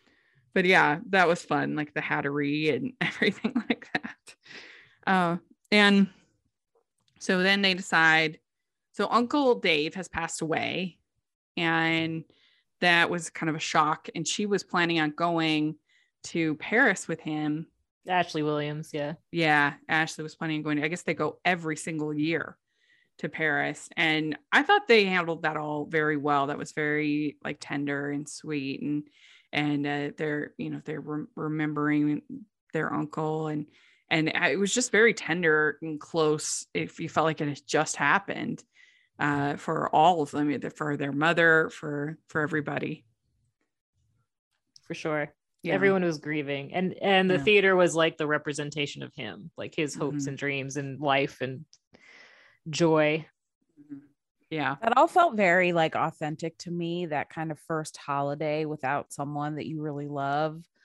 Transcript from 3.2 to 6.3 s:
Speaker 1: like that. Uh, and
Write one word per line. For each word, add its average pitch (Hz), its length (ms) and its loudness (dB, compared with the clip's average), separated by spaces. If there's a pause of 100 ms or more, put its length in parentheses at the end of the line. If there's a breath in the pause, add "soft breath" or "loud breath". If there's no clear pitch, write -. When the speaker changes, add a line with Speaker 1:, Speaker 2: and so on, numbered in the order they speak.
Speaker 1:
like - 240 -4
that. - 420 -10 (720 loud breath)
Uh, 180 300 2 (360)
and 202 360 8 (1080 soft breath)